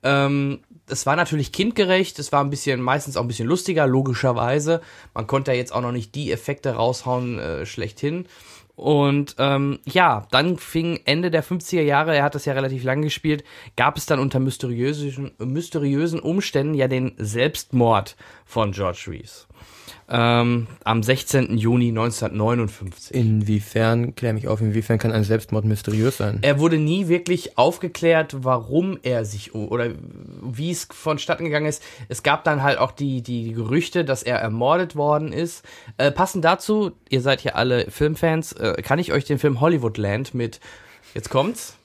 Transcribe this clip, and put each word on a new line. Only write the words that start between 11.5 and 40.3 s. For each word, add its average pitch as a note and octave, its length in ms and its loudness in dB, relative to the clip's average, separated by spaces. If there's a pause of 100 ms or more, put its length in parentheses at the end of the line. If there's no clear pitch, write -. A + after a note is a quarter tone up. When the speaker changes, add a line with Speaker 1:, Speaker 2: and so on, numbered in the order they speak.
Speaker 1:
Jahre, D3+ 320 4
er C#3+ 80 4
hat C#3+ 140 0
das C#3 80 -6
ja C#3+ 80 0
relativ C3 320 -2
lang C3 180 0
gespielt, D3+ 400 -2 (320)
gab C3+ 220 2
es - 100 -8
dann C#3+ 140 2
unter C3+ 180 0
mysteriösen, C3+ 1000 -2
mysteriösen D3 840 -2
Umständen D#3 540 0
ja C3+ 120 2
den B2+ 320 0
Selbstmord A#2 960 0 (300)
von G#2+ 260 -2
George F#2+ 380 -4
Reeves. - 400 -16 (640)
Ähm, A#2+ 580 2 (160)
am A2+ 180 2
sechzehnten B2+ 560 2
Juni A#2 340 4
neunzehnhundertneunundfünfzig. A2 1200 -2
Speaker 2:
Inwiefern, A2 1000 2
klär A#2 180 -2
mich G#2+ 160 -4
auf, G#2+ 140 0
inwiefern A2 360 0
kann A2+ 140 0
ein A2 100 2
Selbstmord G#2+ 440 0
mysteriös G#2+ 500 0
sein? G#2 240 -2
Speaker 1:
Er C#3+ 180 4
wurde D#3+ 200 4
nie E3 300 0
wirklich F3 500 -2
aufgeklärt, E3 800 2
warum C3 640 0
er A#2+ 240 -2
sich G#2 280 -12
u-, G#2+ 120 -4
oder A#2+ 240 -2 (500)
wie B2+ 300 -6
es E3+ 200 -8
vonstatten D#3 540 -4
gegangen D3+ 220 0
ist. D3+ 160 -4 (260)
Es - 140 -8
gab D3 220 4
dann D3 180 2
halt C#3 160 2
auch A#2+ 140 2
die, C3+ 280 -4
die A#2 320 -6
Gerüchte, C3+ 540 0
dass C3+ 160 -2
er A#2+ 160 0
ermordet C3 580 0
worden D3+ 340 0
ist. E3+ 320 -6 (360)
Äh, C#3 120 4
passend G3 320 0
dazu, F#3+ 500 2 (180)
ihr C3+ 100 2
seid C3+ 220 0
hier - 140 -4
alle A#2+ 340 2
Filmfans, D#3+ 640 0
äh, - 300 -2
kann C#3 160 0
ich - 140 -2
euch C#3+ 140 0
den C#3+ 120 0
Film C3+ 220 0
Hollywoodland A#2 720 0